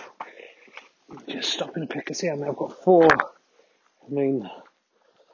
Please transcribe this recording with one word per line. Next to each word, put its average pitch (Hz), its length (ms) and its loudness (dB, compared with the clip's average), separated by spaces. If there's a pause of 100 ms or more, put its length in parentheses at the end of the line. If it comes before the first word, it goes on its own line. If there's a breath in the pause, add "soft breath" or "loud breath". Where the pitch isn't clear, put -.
(1300 loud breath)
Just - 240 -6
stopping 160 340 -6
to - 80 -10
pick - 160 -8
a 151 60 -8
see. 180 140 -4
I 151 60 -4
mean, 143 120 -6
I've 143 80 -6
got - 280 -10
four. 175 280 8
I - 960 -6
mean, 139 400 -2 (840 loud breath)